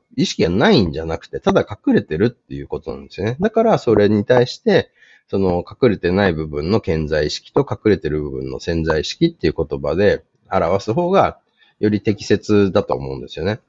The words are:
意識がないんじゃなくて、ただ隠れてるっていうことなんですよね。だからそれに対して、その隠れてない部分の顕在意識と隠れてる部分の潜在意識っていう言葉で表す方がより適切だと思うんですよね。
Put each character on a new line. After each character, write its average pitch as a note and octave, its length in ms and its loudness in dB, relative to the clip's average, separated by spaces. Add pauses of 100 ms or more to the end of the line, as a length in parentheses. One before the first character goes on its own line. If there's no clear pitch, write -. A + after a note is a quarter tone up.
(160)
意 B2+ 100 0
識 - 180 -2
が E2 60 0
な C3 220 2
い C3+ 120 4
ん D#2+ 100 -2
じ D2+ 60 -6
ゃ D#2+ 60 -8
な E2 140 -6
く - 80 -20
て、 - 120 -10
た - 140 0
だ - 80 4
隠 - 320 -2
れ - 80 4
て D#2 160 -6
る G2+ 80 2
っ B2 60 2
て - 240 -16
い C#2+ 80 -10
う C2+ 40 -16
こ D2 120 -8
と - 120 -12
な C2 60 -10
ん C#2 80 -16
で - 60 -20
す - 80 -16
よ G2 80 -2
ね。 B2 120 -6
だ G#3+ 120 -2
か A3+ 100 0
ら G#3+ 160 2
そ A#2+ 160 2
れ G#2 160 4
に G#2 160 2
対 B2 220 4
し - 100 -12
て、 F#3+ 320 0 (380)
そ - 100 -4
の F2+ 320 0
隠 A#2+ 220 2
れ F2+ 60 -2
て F2 140 0
な G2 160 2
い F2 60 2
部 D#2 140 -6
分 D2 240 -4
の A2 100 0
顕 D#2+ 240 -2
在 D2+ 220 0
意 - 20 -2
識 - 240 -12
と C#3 160 0
隠 A2 220 0
れ F#2 80 2
て D2+ 100 -4
る D2+ 140 -4
部 C#2+ 80 -8
分 C2 180 -8
の B1 100 -10
潜 E2+ 240 -2
在 D#2 180 0
意 - 20 -2
識 - 240 0
っ E3 40 2
て - 140 -6
い D#2+ 60 2
う - 40 -4
言 C#2+ 240 -4
葉 D2 160 -2
で F#2 280 2 (280)
表 F#2 340 0
す G#2+ 80 -2
方 F3 180 0
が D#3+ 260 2 (420)
よ G#2+ 100 2
り G#2 100 0
適 - 240 -4
切 G2+ 480 2
だ G2 120 2
と B1+ 120 -2
思 C2+ 200 -8
う - 20 -12
ん B1 40 -12
で B1+ 60 -14
す - 100 -16
よ D#2+ 60 -8
ね。 G#2 260 -4